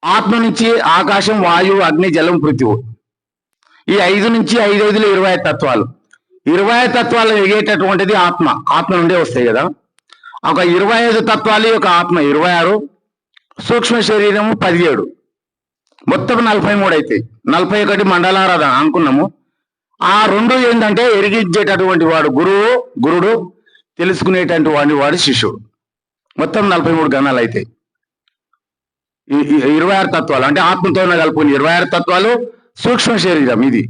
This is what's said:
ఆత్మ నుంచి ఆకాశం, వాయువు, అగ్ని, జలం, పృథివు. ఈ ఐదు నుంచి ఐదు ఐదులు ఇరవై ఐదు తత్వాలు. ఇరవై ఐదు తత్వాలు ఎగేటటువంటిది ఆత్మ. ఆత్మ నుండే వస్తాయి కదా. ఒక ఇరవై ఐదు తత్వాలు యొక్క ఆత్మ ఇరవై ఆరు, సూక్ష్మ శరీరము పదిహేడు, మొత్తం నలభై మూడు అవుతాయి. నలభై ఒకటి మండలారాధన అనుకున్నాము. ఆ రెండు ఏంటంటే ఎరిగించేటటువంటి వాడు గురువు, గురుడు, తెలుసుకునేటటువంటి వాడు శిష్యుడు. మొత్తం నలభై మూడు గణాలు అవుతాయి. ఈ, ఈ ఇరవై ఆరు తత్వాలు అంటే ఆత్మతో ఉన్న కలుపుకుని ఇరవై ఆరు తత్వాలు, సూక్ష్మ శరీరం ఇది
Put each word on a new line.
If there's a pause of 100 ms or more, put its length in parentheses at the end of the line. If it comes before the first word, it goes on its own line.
(140)
ఆత్మ (120)
నుంచి (300)
ఆకాశం,
వాయువు,
అగ్ని,
జలం,
పృథివు. (1160)
ఈ (180)
ఐదు
నుంచి (140)
ఐదు
ఐదులు
ఇరవై
ఐదు
తత్వాలు. (680)
ఇరవై
ఐదు
తత్వాలు (100)
ఎగేటటువంటిది (140)
ఆత్మ. (300)
ఆత్మ
నుండే
వస్తాయి
కదా. (880)
ఒక (180)
ఇరవై (100)
ఐదు (100)
తత్వాలు
యొక్క (140)
ఆత్మ (140)
ఇరవై
ఆరు, (920)
సూక్ష్మ (120)
శరీరము (100)
పదిహేడు, (1120)
మొత్తం (120)
నలభై
మూడు
అవుతాయి. (320)
నలభై
ఒకటి (100)
మండలారాధన
అనుకున్నాము. (880)
ఆ (180)
రెండు (140)
ఏంటంటే (160)
ఎరిగించేటటువంటి
వాడు (100)
గురువు, (340)
గురుడు, (680)
తెలుసుకునేటటువంటి
వాడు
శిష్యుడు. (840)
మొత్తం (100)
నలభై
మూడు
గణాలు
అవుతాయి. (1700)
ఈ, (180)
ఈ (100)
ఇరవై
ఆరు
తత్వాలు
అంటే (100)
ఆత్మతో
ఉన్న
కలుపుకుని
ఇరవై
ఆరు
తత్వాలు, (520)
సూక్ష్మ (120)
శరీరం
ఇది